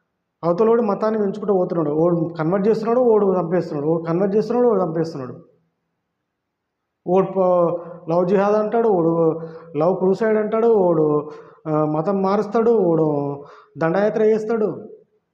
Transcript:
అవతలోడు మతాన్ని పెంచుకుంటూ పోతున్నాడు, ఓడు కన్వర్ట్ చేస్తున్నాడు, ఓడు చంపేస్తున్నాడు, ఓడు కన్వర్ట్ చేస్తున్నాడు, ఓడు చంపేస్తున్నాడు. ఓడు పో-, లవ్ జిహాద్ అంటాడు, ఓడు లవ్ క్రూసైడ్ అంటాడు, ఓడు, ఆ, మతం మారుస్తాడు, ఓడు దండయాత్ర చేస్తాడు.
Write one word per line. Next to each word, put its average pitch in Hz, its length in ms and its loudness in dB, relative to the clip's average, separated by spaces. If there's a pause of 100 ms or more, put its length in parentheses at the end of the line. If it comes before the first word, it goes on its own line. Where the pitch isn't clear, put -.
(440)
అవతలోడు 220 380 2
మతాన్ని 214 400 -2
పెంచుకుంటూ 202 320 -2
పోతున్నాడు, 175 360 0
ఓడు 160 500 0
కన్వర్ట్ 190 280 0
చేస్తున్నాడు, 226 320 0
ఓడు 208 400 2
చంపేస్తున్నాడు, 160 480 -4
ఓడు 165 160 0
కన్వర్ట్ 185 320 -2
చేస్తున్నాడు, 233 320 0
ఓడు 196 160 2
చంపేస్తున్నాడు. 160 520 -6 (1700)
ఓడు 180 180 2
పో-, 180 500 2 (340)
లవ్ 175 180 2
జిహాద్ 202 280 2
అంటాడు, 220 320 0
ఓడు 165 540 2 (360)
లవ్ 160 200 2
క్రూసైడ్ 214 400 0
అంటాడు, 220 300 0
ఓడు, 156 640 2 (360)
ఆ, 156 180 0
మతం 160 360 -2
మారుస్తాడు, 208 500 0
ఓడు 156 640 2 (420)
దండయాత్ర 196 440 0
చేస్తాడు. 214 680 -2 (440)